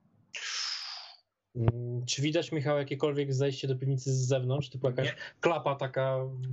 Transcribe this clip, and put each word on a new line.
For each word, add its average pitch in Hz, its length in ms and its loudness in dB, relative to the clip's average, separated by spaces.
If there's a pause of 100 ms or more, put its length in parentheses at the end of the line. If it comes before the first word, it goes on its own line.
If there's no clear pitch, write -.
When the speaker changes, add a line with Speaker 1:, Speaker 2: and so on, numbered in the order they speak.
(1600)
Speaker 1:
Mm, 120 500 0
czy 135 160 0
widać, 156 300 2
Michał, 147 260 2
jakiekolwiek 143 560 0
zejście 135 340 2
do 131 80 2
piwnicy 135 360 0
z 131 160 2
zewnątrz? 131 420 2
Typu 131 160 -2
jakaś 131 200 0
Speaker 2:
Nie. 147 80 -2 (260)
Speaker 1:
klapa 147 340 2
taka? 135 440 0 (340)